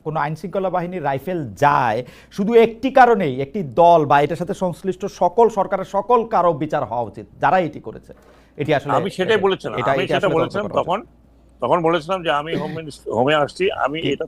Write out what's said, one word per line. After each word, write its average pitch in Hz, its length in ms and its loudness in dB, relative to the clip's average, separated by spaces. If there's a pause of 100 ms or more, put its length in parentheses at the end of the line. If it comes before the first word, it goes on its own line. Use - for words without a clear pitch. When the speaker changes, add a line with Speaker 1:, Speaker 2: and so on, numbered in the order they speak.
Speaker 1:
কোনো 156 160 -4
আইনশৃঙ্খলা 170 500 -4
বাহিনীর 180 340 -4
রাইফেল 139 500 -4
যায়, 127 520 2 (260)
শুধু 202 220 -2
একটি 226 380 4
কারণেই 196 500 4
একটি 160 220 -6
দল 165 420 4
বা 147 160 4
এটার 151 160 -2
সাথে 175 160 -6
সংশ্লিষ্ট 185 520 -6
সকল, 196 440 2
সরকারের 190 360 -2
সকল 202 420 0
কারো 175 260 2
বিচার 147 320 -4
হওয়া 117 160 -4
উচিত, 104 240 -10 (160)
যারা 185 180 4
এটি 160 200 -4
করেছে। - 340 -16 (440)
এটি 147 160 -2
আসলে 127 200 0
Speaker 2:
আমি 139 160 0
সেটাই 185 240 0
Speaker 1:
এটা, 190 100 2
Speaker 2:
বলেছিলাম। 147 360 -2
Speaker 1:
এটা, 120 120 0
Speaker 2:
আমি 135 120 0
Speaker 1:
এটা - 40 -4
Speaker 2:
সেটা 147 100 0
Speaker 1:
আসলে 190 120 0
তদন্ত 160 120 2
Speaker 2:
বলেছিলাম 202 260 -4
Speaker 1:
করা 139 140 0
উচিত। 131 60 -6
Speaker 2:
তখন, 202 160 -2 (560)
তখন 147 220 2
বলেছিলাম 165 420 0
যে 160 80 0
আমি 151 240 -2
হোম 151 200 -6
মিনিস-, 160 360 -12
হোমে 127 240 2
আসছি, 151 360 0
আমি 147 300 -4
Speaker 1:
কি-, 143 120 -2
Speaker 2:
এটা 160 140 -6